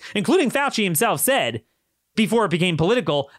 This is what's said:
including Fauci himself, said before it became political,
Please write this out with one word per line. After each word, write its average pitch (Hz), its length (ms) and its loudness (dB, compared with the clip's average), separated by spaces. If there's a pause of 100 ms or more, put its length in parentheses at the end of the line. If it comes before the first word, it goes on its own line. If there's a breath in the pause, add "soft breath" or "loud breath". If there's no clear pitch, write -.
(140 loud breath)
including 254 380 2
Fauci 277 320 -2
himself, 180 360 0
said 139 440 -2 (500)
before 220 300 2
it 165 80 -2
became 175 240 0
political, 160 640 0